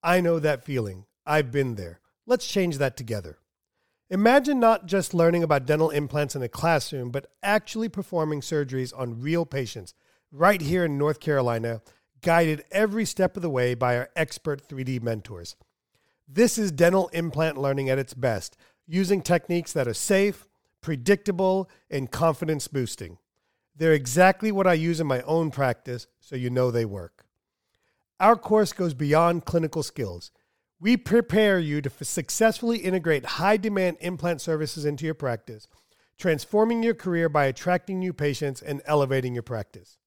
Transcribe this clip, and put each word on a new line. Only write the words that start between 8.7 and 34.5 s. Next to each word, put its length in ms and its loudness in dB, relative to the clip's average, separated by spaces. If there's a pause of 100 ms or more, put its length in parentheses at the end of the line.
on 260 -8
real 240 -2
patients 480 -10 (380)
right 300 4
here 240 0
in 120 -2
North 220 0
Carolina, 640 0 (400)
guided 500 2
every 340 0
step 300 0
of 60 -8
the 80 -2
way 240 0
by 240 0
our 180 -4
expert 460 -4
three 220 -10
D 160 -4
mentors. 560 -8 (720)
This 300 2
is 140 0
dental 380 4
implant 480 -2
learning 320 -2
at 100 2
its 140 -6
best, 420 -4 (320)
using 340 0
techniques 520 -2
that 140 0
are 60 -2
safe, 540 0 (340)
predictable, 880 0 (200)
and 220 -6
confidence 560 -2
boosting. 500 -6 (580)
They're 180 4
exactly 580 4
what 160 2
I 60 6
use 260 0
in 80 0
my 160 0
own 280 0
practice, 560 -4 (120)
so 160 -16
you 140 -4
know 220 2
they 140 0
work. 400 -12 (960)
Our 160 6
course 380 0
goes 200 -2
beyond 520 2
clinical 380 -2
skills. 480 -10 (480)
We 180 4
prepare 640 2
you 220 -2
to 80 -4
f-, 180 -14
successfully 720 0
integrate 460 0
high-demand 760 0
implant 420 -4
services 440 -4